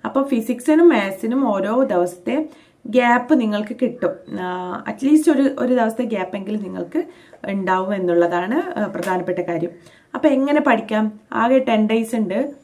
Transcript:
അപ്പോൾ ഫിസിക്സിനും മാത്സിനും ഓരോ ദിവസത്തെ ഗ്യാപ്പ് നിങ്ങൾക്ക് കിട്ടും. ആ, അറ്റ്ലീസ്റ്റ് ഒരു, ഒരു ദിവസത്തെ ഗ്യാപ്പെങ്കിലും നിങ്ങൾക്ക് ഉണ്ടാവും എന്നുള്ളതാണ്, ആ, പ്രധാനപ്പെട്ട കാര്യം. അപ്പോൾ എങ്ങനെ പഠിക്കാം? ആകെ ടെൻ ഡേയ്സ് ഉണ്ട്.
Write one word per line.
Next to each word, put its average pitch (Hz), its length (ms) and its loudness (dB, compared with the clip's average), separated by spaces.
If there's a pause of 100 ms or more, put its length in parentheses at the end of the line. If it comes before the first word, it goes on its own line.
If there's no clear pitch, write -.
അപ്പോൾ 269 200 0
ഫിസിക്സിനും 277 640 4
മാത്സിനും 226 600 2
ഓരോ 208 340 0
ദിവസത്തെ 220 640 -2 (380)
ഗ്യാപ്പ് 240 540 4
നിങ്ങൾക്ക് 214 420 -2
കിട്ടും. - 580 -4
ആ, 180 60 -6 (420)
അറ്റ്ലീസ്റ്റ് 302 440 4
ഒരു, 277 260 4
ഒരു 247 160 0
ദിവസത്തെ 226 280 0
ഗ്യാപ്പെങ്കിലും 202 600 -4
നിങ്ങൾക്ക് 185 420 -6 (440)
ഉണ്ടാവും 190 460 -2
എന്നുള്ളതാണ്, 180 840 0
ആ, 208 80 -2
പ്രധാനപ്പെട്ട 180 520 -4
കാര്യം. 170 320 -4 (440)
അപ്പോൾ 294 140 2
എങ്ങനെ 277 320 2
പഠിക്കാം? 220 520 0 (200)
ആകെ 233 260 2
ടെൻ 220 280 2
ഡേയ്സ് 226 300 -2
ഉണ്ട്. 220 480 -2